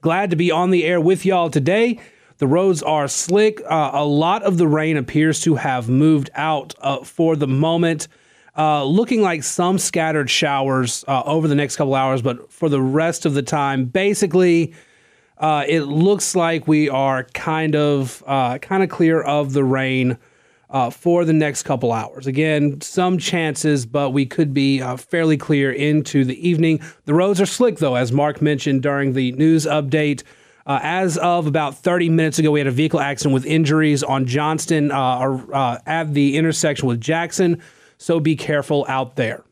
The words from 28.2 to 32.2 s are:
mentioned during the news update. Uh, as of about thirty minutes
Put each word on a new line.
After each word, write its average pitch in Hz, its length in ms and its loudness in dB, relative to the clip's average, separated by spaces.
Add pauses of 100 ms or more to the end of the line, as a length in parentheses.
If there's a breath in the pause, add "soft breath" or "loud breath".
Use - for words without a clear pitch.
mentioned 139 400 0
during 139 300 0
the 127 200 -2
news 156 320 2
update. 147 600 -2 (420 soft breath)
Uh, 139 160 -2
as 175 360 -2
of 175 280 0
about 147 320 -2
thirty 175 300 0
minutes 160 320 2